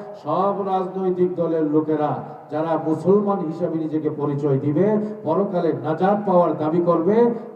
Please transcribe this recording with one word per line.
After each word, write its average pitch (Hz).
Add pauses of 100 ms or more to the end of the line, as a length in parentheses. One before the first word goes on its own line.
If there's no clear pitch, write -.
(220)
সব 185 (120)
রাজনৈতিক 185
দলের 165
লোকেরা 151 (280)
যারা 160
মুসলমান 196
হিসাবে 160
নিজেকে 151
পরিচয় 143
দিবে, 175 (260)
পরকালে 175
নাজাত 156
পাওয়ার 175
দাবি 156
করবে, 196 (220)